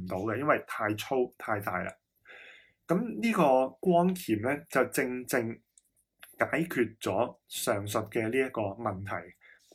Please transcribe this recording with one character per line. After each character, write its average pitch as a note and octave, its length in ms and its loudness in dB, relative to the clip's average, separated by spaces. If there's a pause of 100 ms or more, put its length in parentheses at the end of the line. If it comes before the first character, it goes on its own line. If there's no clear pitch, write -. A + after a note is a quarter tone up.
唔 F2+ 60 -8
到 F#2+ 80 -4
嘅， G#2 200 -2
因 C3+ 80 -4
為 C#3+ 220 2
太 G#2+ 280 -2
粗 B2 440 -2
太 G#2+ 220 -4
大 F2+ 240 -2
啦。 F#2 80 -8 (960)
咁 A3 320 0
呢 A3+ 120 2
個 C3+ 360 6 (120)
光 F3+ 320 4
鉗 A2 300 -2
呢， C#3+ 260 -2
就 C3 180 4
正 B2+ 380 -2
正 A#2+ 240 0 (880)
解 A2+ 100 0 (180)
決 A#2+ 340 -2
咗 A2 480 0
上 G#2 400 -2
述 G#2+ 140 -2 (100)
嘅 A#2 120 0
呢 A2+ 140 -2
一 C3 140 0
個 A2+ 120 -4
問 G2 420 -4
題。 G2 80 -8 (640)